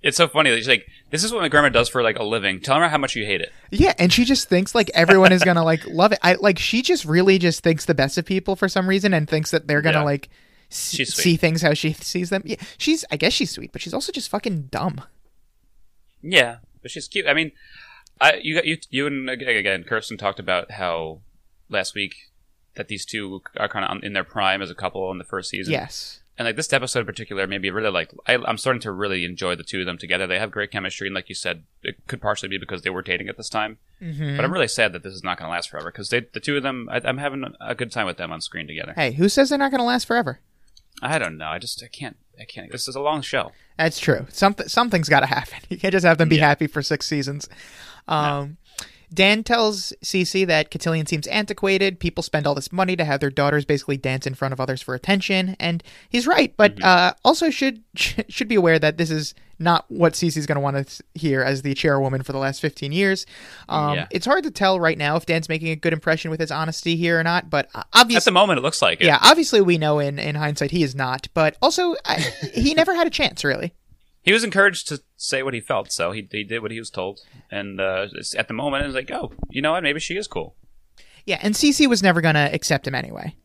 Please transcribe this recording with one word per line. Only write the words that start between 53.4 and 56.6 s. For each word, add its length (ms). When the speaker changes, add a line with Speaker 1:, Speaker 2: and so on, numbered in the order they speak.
Speaker 2:
basically 320
dance 280
in 100
front 180
of 80
others 200
for 140
attention, 640
and 240
he's 180
right. 300
But, 200